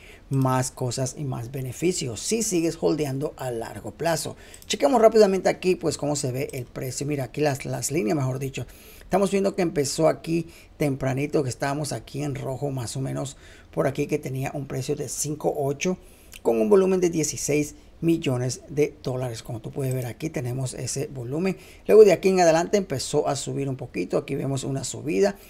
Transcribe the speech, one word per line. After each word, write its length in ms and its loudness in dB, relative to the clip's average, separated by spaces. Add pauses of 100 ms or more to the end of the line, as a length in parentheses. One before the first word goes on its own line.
(300)
más 420 2
cosas 460 -4
y 60 -8
más 280 -6
beneficios 680 -4
si 240 -2
sigues 380 0
holdeando 560 -2
a 120 -6
largo 420 -8
plazo. 440 -2 (300)
Chequemos 360 2
rápidamente 460 6
aquí, 280 2
pues, 220 -2
cómo 200 -2
se 160 -2
ve 180 -4
el 140 -8
precio. 420 -8
Mira, 160 -2
aquí 160 -8
las, 240 0
las 280 -4
líneas, 260 0
mejor 220 -2
dicho. 280 -6 (360)
Estamos 280 2
viendo 240 0
que 60 0
empezó 480 2
aquí 380 -2 (280)
tempranito, 680 0
que 60 -4
estábamos 440 -4
aquí 300 -8
en 120 -4
rojo, 360 -6
más 260 -6
o 20 -4
menos 380 -6 (340)
por 160 0
aquí, 180 -2
que 140 -2
tenía 340 -6
un 140 -8
precio 300 -4
de 100 -6
cinco 480 -4
ocho 420 -2 (460)
con 160 2
un 100 2
volumen 300 6
de 100 4
dieciséis 640 0 (240)
millones 680 0
de 320 0
dólares. 400 -4
Como 180 -10
tú 120 -12
puedes 220 -4
ver 120 -4
aquí, 240 -8
tenemos 460 -4
ese 320 -6
volumen. 500 -4 (300)
Luego 180 12
de 80 10
aquí 160 2
en 100 4
adelante 380 6
empezó 500 -2
a 80 0
subir 320 -4
un 80 -4
poquito. 420 -4
Aquí 180 -4
vemos 280 -4
una 200 -4
subida 520 0 (140)